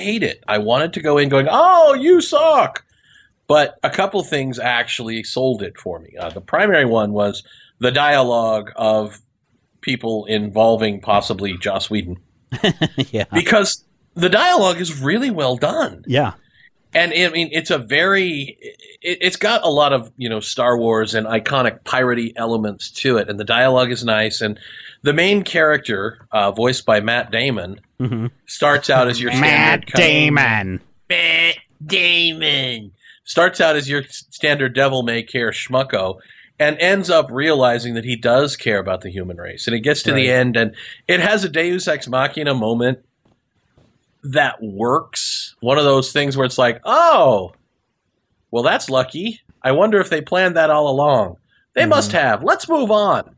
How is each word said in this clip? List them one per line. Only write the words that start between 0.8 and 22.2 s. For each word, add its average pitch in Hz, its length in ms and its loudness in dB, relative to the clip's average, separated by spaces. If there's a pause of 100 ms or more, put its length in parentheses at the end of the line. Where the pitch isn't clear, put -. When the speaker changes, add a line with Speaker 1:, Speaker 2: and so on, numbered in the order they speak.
Speaker 1:
to 175 100 -10
go 147 160 2
in 143 120 2
going, 135 200 2
"Oh, 320 440 6
you 320 260 4
suck." 302 640 2 (640)
But 147 360 2
a - 60 0
couple 196 360 -2
things 131 340 -4
actually 117 640 -4
sold 127 400 -2
it 87 140 -10
for 85 220 -10
me. 82 200 -20
Uh, 85 100 -8
the 95 120 -12
primary 170 420 2
one 110 300 0
was 104 280 -2 (380)
the 127 120 2
dialogue 120 840 0
of 110 420 0 (640)
people 113 460 -6
involving 107 720 0
possibly 101 580 -2
Joss 95 320 -6
Whedon. 90 340 -6
Speaker 2:
<laughs> - 40 -20 (840)
Yeah. 107 120 0 (100)
Speaker 1:
Because 196 500 0 (300)
the 180 160 0
dialogue 214 500 2
is 165 220 -8
really 226 300 -2
well 135 260 -2
done. 170 480 -4
Speaker 2:
Yeah. 123 280 0 (600)
Speaker 1:
And, 170 180 2
I 170 180 2
mean, 165 220 -4
it's 160 200 -4
a 156 80 0
very, 160 760 -2 (460)
it, 175 200 -6
it's 180 160 -2
got 220 260 -2
a 170 60 0
lot 147 220 2
of, 123 260 -2
you 120 120 -6
know, 110 100 -4
Star 123 380 0
Wars 113 380 0
and 110 100 -2
iconic 113 560 -2
piratey 120 540 -2